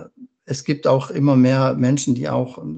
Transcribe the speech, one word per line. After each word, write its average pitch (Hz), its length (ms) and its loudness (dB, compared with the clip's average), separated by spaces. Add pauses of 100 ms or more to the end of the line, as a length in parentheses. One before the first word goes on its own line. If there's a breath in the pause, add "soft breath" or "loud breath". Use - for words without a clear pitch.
(440)
es - 200 -8
gibt 147 240 -2
auch 135 220 0
immer 143 260 2
mehr 131 380 4
Menschen, 135 420 0
die 143 120 -4
auch, 127 300 -4 (200)